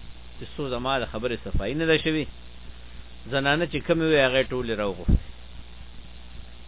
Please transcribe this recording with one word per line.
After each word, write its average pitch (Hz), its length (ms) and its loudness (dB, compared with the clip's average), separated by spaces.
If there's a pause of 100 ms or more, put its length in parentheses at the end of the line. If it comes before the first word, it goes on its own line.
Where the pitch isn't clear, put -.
(380)
چې 127 160 -10
څو 143 160 -4
زما 123 300 0
د 117 60 0
خبرې 117 380 -2
صفایي 101 300 0
نه 160 120 0
ده 160 120 6
شوې. 156 280 0 (1040)
زنانه 139 360 4
چې 151 200 -4
کومې 165 220 4
وې 151 180 8
هغه 131 180 6
ټولې 120 380 -2
راوغوښتې. 92 480 4 (1400)